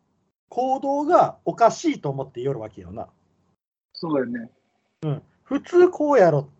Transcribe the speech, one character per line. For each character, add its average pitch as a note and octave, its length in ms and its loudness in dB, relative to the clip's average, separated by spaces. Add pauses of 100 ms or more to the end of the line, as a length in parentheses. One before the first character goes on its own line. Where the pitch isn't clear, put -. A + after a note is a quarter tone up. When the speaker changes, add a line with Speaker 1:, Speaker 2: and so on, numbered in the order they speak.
(500)
Speaker 1:
行 C4 300 -4
動 C#4+ 260 -4
が D4 380 2
お - 120 -4
か A3+ 160 4
し - 140 -8
い D4 140 -2
と D3 100 -8
思 C3+ 140 -6
っ - 80 -20
て A#2+ 100 -12
言 C3+ 120 -4
う A#2 60 -12
わ G#2+ 100 -12
け G2+ 120 -20
よ F2 100 -16
な。 G#2+ 180 -14 (840)
Speaker 2:
そ E3 180 -8
う C#3+ 80 0
よ B2+ 80 -2
ね。 A#2+ 240 -10 (500)
Speaker 1:
う D#3 80 -4
ん。 C#3 140 -6 (200)
普 C#4 160 -4
通 F4+ 300 4
こ D4+ 220 -2
う C4+ 80 4
や F3+ 120 6
ろ D3 160 0 (120)